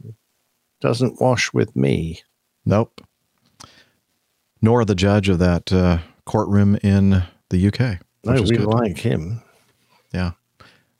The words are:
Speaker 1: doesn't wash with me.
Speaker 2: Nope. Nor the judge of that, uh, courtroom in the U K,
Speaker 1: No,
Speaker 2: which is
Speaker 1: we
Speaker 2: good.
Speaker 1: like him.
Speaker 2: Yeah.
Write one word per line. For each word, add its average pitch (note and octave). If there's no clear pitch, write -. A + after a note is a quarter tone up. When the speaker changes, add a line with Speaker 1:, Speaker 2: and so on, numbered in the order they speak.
Speaker 1:
doesn't B2
wash B2+
with -
me. E2
Speaker 2:
Nope. A2
Nor A2+
the G2+
judge G2
of F2+
that, F2
uh, F2+
courtroom G2+
in G2
the F#2
U G2
K, A2+
Speaker 1:
No, A2
Speaker 2:
which C3
is F#2+
Speaker 1:
we A#2
Speaker 2:
good. G2+
Speaker 1:
like A2
him. A2+
Speaker 2:
Yeah. F2+